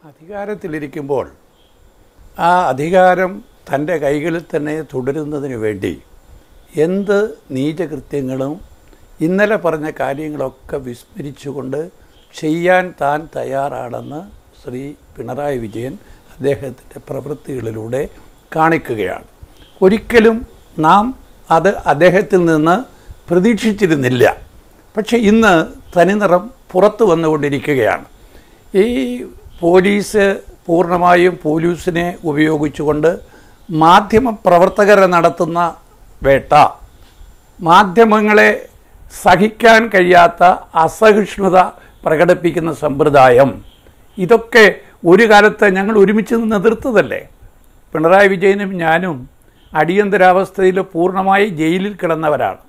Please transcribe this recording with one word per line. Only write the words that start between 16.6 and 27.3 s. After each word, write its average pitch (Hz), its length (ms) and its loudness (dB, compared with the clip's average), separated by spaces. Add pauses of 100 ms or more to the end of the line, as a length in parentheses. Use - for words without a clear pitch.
പ്രവൃത്തികളിലൂടെ 127 920 -8 (500)
കാണിക്കുകയാണ്. 123 760 -4 (520)
ഒരിക്കലും 226 580 2 (480)
നാം 196 180 4 (460)
അത് 165 200 2 (220)
അദ്ദേഹത്തിൽ 180 520 2
നിന്ന് 165 320 2 (520)
പ്രതീക്ഷിച്ചിരുന്നില്ല. 175 1040 0 (600)
പക്ഷേ 226 240 -2 (120)
ഇന്ന് 220 240 4 (380)
തനിനിറം 180 500 2 (300)
പുറത്തു 202 400 2
വന്നുകൊണ്ടിരിക്കുകയാണ്. 143 920 -2 (720)